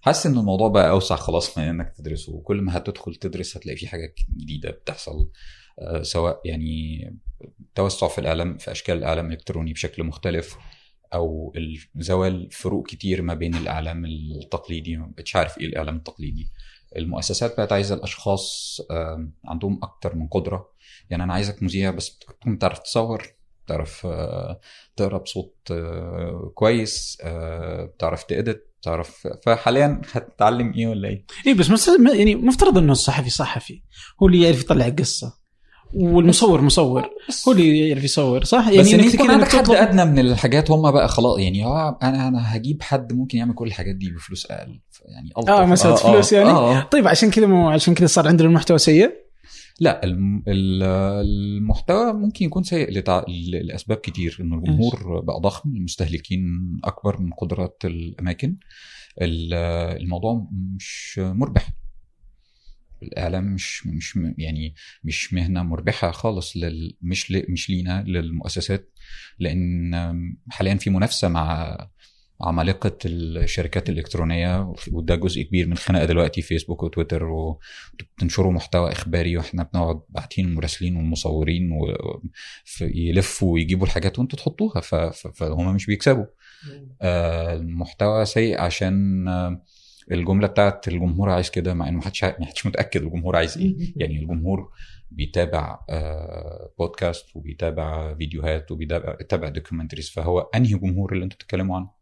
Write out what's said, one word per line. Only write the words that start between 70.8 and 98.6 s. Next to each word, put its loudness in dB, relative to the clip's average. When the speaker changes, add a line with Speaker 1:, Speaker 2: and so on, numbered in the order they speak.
Speaker 1:
منافسة 0
مع -2
عمالقة -2
الشركات -2
الإلكترونية، -2
وده 0
جزء -2
كبير 0
من -2
الخناقة 2
دلوقتي، 0
فيسبوك -6
وتويتر، -4
وبتنشروا -4
محتوى 0
إخباري، -2
وإحنا -6
بنقعد -2
باعتين -4
المراسلين -4
والمصورين 0
و-، -4
ف-، -14
يلفوا 0
ويجيبوا 0
الحاجات 0
وانتوا -4
تحطوها، -4
ف-، -6
ف-، -4
فهم -4
مش -2
بيكسبوا. 2
Speaker 2:
مم. -20
Speaker 1:
آه، -2
المحتوى -2
سيء 0
عشان، 0
آه، -4
الجملة 2
بتاعت 0
"الجمهور 0
عايز 0
كده"، -2
مع -4
إنه -2
محدش -6
عا-، -2
محدش -8
متأكد -2
الجمهور -4
عايز 0
إيه. 0
Speaker 2:
<laughs> -8
Speaker 1:
يعني -4
الجمهور -4
بيتابع، -4
آه، -10
بودكاست، -6
وبيتابع -8
فيديوهات، -6